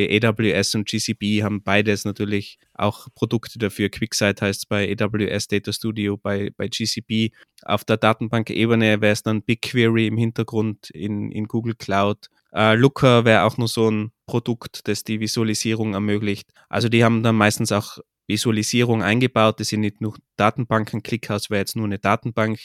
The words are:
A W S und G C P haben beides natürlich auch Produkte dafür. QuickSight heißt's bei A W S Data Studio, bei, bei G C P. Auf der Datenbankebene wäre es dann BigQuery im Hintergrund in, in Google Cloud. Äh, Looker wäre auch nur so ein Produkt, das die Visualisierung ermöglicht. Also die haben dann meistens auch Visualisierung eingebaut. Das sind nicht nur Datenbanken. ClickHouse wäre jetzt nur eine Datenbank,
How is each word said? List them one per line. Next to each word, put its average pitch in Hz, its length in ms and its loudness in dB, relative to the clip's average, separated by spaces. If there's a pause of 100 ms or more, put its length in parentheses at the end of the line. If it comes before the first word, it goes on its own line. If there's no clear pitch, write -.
(240)
A 110 140 2
W 107 140 2
S 98 240 0
und 107 120 -2
G 113 100 -4
C 110 160 -4
P 104 300 -2
haben 101 180 -2
beides 104 440 0
natürlich 101 520 -4 (160)
auch - 420 -4
Produkte 117 440 -4
dafür. 101 300 -2
QuickSight - 520 -2
heißt's 98 240 -2
bei 101 320 -2
A 107 140 -2
W 107 160 0
S - 220 -4
Data 104 240 -2
Studio, 107 420 -4
bei, 101 400 -4
bei 101 140 -6
G 117 160 -6
C 110 160 -6
P. 110 320 -2 (300)
Auf - 200 -2
der 110 140 0
Datenbankebene 110 1040 2
wäre 107 100 4
es 107 120 -2
dann 110 180 0
BigQuery 113 640 0
im 110 100 -2
Hintergrund 113 760 -2
in, 104 420 -6
in 107 140 -6
Google 117 280 -4
Cloud. 101 540 -2 (240)
Äh, 110 220 4
Looker 120 500 6
wäre 110 180 6
auch - 140 2
nur 117 100 -2
so 110 240 2
ein 107 200 -2 (140)
Produkt, - 600 -6
das 104 160 -2
die 110 160 -4
Visualisierung 110 760 -2
ermöglicht. 104 540 -2 (200)
Also 110 180 0
die 117 160 4
haben 113 200 4
dann 113 120 4
meistens 107 360 2
auch 101 260 -2 (300)
Visualisierung 110 720 0
eingebaut. 110 580 2
Das 110 100 -6
sind 107 120 -2
nicht 104 200 -4
nur 107 140 -6 (220)
Datenbanken. 110 640 0
ClickHouse - 480 -6
wäre 104 120 -2
jetzt - 140 -6
nur 110 100 -4
eine 101 120 -4
Datenbank, 110 680 0